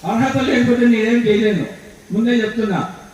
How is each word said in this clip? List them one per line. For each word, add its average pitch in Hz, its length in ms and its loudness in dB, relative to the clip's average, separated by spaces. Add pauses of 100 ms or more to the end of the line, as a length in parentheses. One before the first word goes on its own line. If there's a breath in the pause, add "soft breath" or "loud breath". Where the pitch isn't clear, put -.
(120)
అర్హత 262 240 0 (140)
లేకపోతే 240 340 2 (100)
నేనేం 226 340 0
చేయలేను, 208 380 0 (480)
ముందే 226 180 0 (120)
చెప్తున్నా. 208 380 -4 (320)